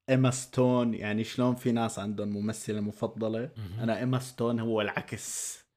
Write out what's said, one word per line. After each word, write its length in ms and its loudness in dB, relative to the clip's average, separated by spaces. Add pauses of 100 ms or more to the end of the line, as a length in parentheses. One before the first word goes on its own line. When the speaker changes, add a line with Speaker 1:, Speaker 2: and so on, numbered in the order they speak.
Speaker 1:
إيما 220 6
ستون، 640 2
يعني، 300 -2
شلون 320 2
في 160 0
ناس 280 0
عندهم 280 -4
ممثلة 540 -2
مفضلة؟ 760 -2
Speaker 2:
مهم. 220 -10
Speaker 1:
أنا 200 0
إيما 200 2
ستون 400 0
هو 220 2
العكس 800 -6 (180)